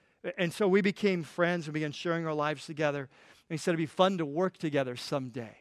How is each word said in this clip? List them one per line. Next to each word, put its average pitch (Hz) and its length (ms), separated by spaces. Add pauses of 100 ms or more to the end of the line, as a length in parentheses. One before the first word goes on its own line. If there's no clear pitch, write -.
(260)
A-, - 140
and 175 120
so 208 160
we 190 140
became 190 420
friends 170 440
and 156 60
began 151 200
sharing 165 340
our 156 60
lives 151 320
together. 147 360
And 131 80 (400)
he 160 80
said - 140
it'd 170 60
be 156 80
fun 190 320
to 165 80
work 165 320
together 139 380
someday. 120 640